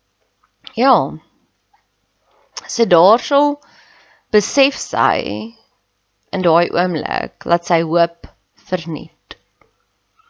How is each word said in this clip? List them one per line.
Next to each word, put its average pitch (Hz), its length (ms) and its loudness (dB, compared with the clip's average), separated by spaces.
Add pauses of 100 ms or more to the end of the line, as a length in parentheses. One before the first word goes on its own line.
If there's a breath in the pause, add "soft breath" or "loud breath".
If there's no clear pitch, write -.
(720)
Ja. 208 380 2 (1600)
So - 180 -2
daarso 240 720 4 (720 soft breath)
besef 269 460 2
sy 208 760 -4 (760)
in 185 100 -6
daai 170 300 2
oomblik - 720 -6
dat 170 220 -2
sy 165 160 0
hoop 170 460 -2 (280)
verniet. 165 560 -8 (1200 soft breath)